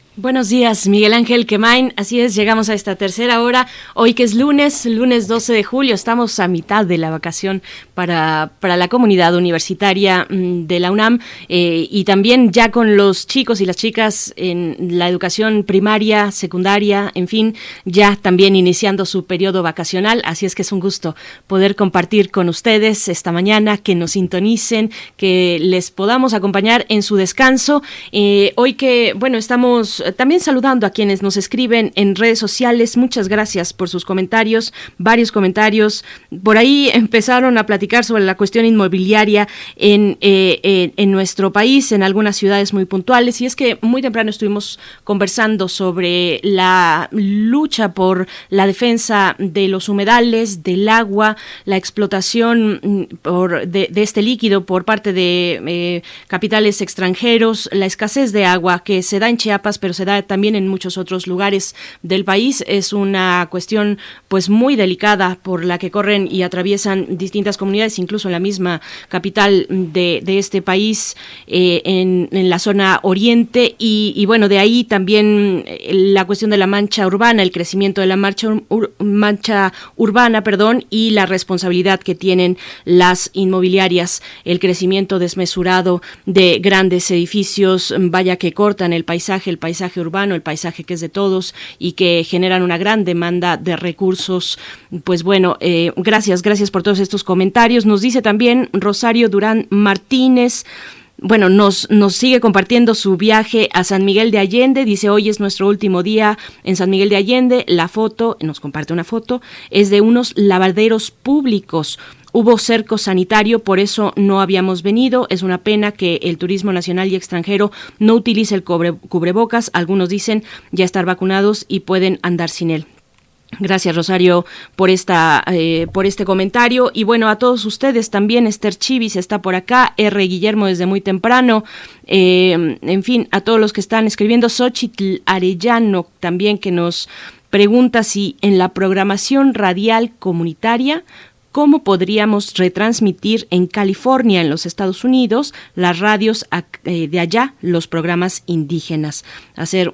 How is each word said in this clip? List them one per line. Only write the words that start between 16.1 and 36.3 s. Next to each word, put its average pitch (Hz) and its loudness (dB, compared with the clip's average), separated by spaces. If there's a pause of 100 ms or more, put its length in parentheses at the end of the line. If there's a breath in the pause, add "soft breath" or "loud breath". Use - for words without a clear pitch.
secundaria, 196 0
en 180 -2
fin, 220 0 (280 loud breath)
ya 202 4
también 196 4
iniciando 190 2
su 185 -6
periodo 185 -2
vacacional. 185 -2
Así 165 -4
es 180 -6
que - -4
es - -8
un 202 -2
gusto 190 -4 (320 loud breath)
poder 196 2
compartir 190 2
con 180 0
ustedes 214 0
esta 175 -4
mañana, 208 2
que 202 -2
nos 170 -2
sintonicen, 214 -2 (240 loud breath)
que 180 2
les 180 0
podamos 233 0
acompañar 202 0
en 214 2
su 208 0
descanso. 262 2 (300 loud breath)
Eh, 202 2
hoy 247 0
que, 240 2
bueno, 240 -2
estamos 240 0 (160)
también 277 2
saludando 262 0
a 196 -2
quienes 196 0
nos 196 -2
escriben 226 0
en 196 2
redes 226 2
sociales. 240 0
Muchas 240 0
gracias 202 -2
por 180 -6
sus 175 -8
comentarios, 220 -2 (240 loud breath)
varios 226 2
comentarios. 208 2 (380 loud breath)